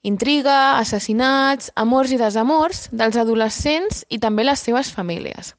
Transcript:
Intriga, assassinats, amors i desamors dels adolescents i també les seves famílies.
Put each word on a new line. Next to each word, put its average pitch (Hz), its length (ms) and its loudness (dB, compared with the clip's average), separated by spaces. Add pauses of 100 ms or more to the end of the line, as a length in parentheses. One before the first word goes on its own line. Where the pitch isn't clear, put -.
Intriga, 269 760 2
assassinats, 262 960 0
amors 254 340 2
i 262 80 0
desamors 240 720 0
dels 226 300 0
adolescents 226 880 -2
i 226 100 -6
també 220 300 0
les 277 180 -2
seves 247 240 0
famílies. - 680 -8